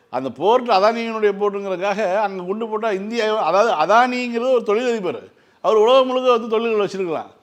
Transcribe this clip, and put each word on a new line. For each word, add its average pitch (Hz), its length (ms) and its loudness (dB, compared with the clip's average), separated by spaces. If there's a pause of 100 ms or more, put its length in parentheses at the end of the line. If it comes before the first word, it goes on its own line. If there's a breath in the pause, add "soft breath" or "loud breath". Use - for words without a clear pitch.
(100)
அந்த 131 200 -6
போர்ட் 226 380 0
அதானியினுடைய 220 720 2
போர்ட்டுங்கிறதுக்காக 196 720 -2
அங்க 196 280 -4
குண்டு 214 260 -6
போட்டா 214 220 -4
இந்தியா, 214 460 -2
அதாவது 202 360 2
அதானிங்கிறது 240 800 2
ஒரு 240 100 2
தொழிலதிபர், 208 600 -2 (380 soft breath)
அவர் 208 160 2
உலகம் 254 300 6
முழுக்க 254 240 0
வந்து 240 180 2
தொழில்கள் 220 380 0
வச்சிருக்கலாம். 165 400 -6 (160)